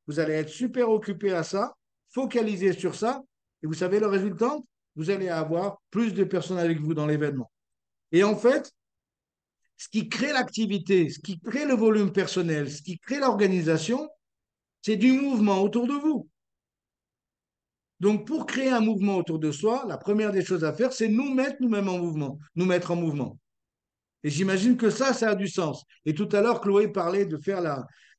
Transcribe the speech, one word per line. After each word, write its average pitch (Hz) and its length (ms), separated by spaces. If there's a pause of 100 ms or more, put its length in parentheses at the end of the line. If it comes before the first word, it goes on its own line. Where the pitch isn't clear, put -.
vous 147 140
allez 156 140
être 156 140
super 247 420
occupé 202 420
à 170 100
ça, 202 320 (360)
focalisé 214 600
sur 175 220
ça, 254 280 (400)
et 160 40
vous 156 80
savez 185 260
le 214 60
résultat, 202 500 (400)
vous 156 140
allez 190 180
avoir 170 520 (100)
plus 220 240
de 190 100
personnes 180 340
avec 165 220
vous 156 140
dans 151 120
l'événement. 147 440 (600)
Et 175 140
en 208 120
fait, 254 360 (1040)
ce - 100
qui 202 200
crée 294 240
l'activité, 196 760
ce - 120
qui 180 200
crée 254 240
le 277 100
volume 214 380
personnel, 165 580
ce - 120
qui 175 160
crée 285 220
l'organisation, 196 880 (720)
c'est 214 140
du 240 160
mouvement 220 500
autour 240 240
de 285 80
vous. 285 340 (1700)
Donc, 208 260
pour 311 200
créer 262 240
un 240 100
mouvement 202 360
autour 165 220
de 156 120
soi, 220 380
la 160 80
première 208 360
des 190 120
choses 175 200
à 151 80
faire, 254 200
c'est 226 160
nous 262 240
mettre 262 280
nous-mêmes 208 280
en 180 100
mouvement, 151 400 (160)
nous 175 120
mettre 180 240
en 170 60
mouvement. 147 420 (840)
Et 147 60
j'imagine 190 460
que 220 140
ça, 262 220
ça 226 180
a 208 40
du 196 140
sens. 160 360 (200)
Et 151 100
tout 190 180
à 208 80
l'heure, 233 200
Chloé 202 280
parlait 190 380
de 156 120
faire 196 220
la, 143 260 (320)